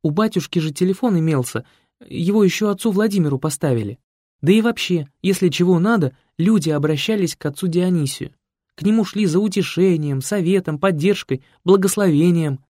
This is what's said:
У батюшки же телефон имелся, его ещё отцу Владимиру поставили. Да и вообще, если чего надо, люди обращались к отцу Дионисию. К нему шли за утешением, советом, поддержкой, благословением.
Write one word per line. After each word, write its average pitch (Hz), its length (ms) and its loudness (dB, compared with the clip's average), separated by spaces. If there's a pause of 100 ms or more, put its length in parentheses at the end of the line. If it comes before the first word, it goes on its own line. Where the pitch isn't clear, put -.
У 160 80 0
батюшки 185 480 -2
же 156 120 -2
телефон 185 480 0
имелся, 143 460 -2 (420)
его 190 380 0
ещё 202 240 2
отцу 208 220 -2
Владимиру 190 480 0
поставили. 127 600 -2 (440)
Да 151 100 2
и 220 80 6
вообще, 185 480 -2 (140)
если 185 260 0
чего 175 300 2
надо, 180 360 0 (220)
люди 180 320 2
обращались 156 680 0
к - 100 -10
отцу 151 220 -4
Дионисию. 165 680 -2 (400)
К - 80 -16
нему 214 240 2
шли 208 180 -2
за 165 160 2
утешением, 175 800 0
советом, 180 580 -2
поддержкой, 175 640 0 (220)
благословением. 175 1080 2